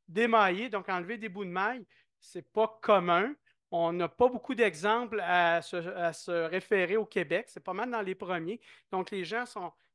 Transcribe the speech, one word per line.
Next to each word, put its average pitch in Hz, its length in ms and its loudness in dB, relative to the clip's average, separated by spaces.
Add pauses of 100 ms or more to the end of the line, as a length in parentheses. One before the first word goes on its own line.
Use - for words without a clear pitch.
démaillé, 214 640 4
donc 196 180 -6
enlever 185 300 -4
des 220 120 -10
bouts 196 160 -8
de 180 40 -8
maille, 208 360 -4 (360)
c'est - 320 -16
pas 220 280 0
commun. 190 520 4 (420)
On 170 160 2
n'a 175 160 -2
pas 247 200 4
beaucoup 254 260 -6
d'exemples 208 680 0
à 170 420 4
se, - 140 -8
à 170 360 -4
se - 180 -10
référer 175 640 0
au 214 100 0
Québec. 175 420 -2
C'est - 160 -20
pas 185 100 -6
mal 226 160 -4
dans 233 120 -2
les 185 120 -6
premiers. 180 460 -6 (320)
Donc, 185 180 -4
les 196 140 -6
gens 226 240 -6
sont 180 240 -10 (240)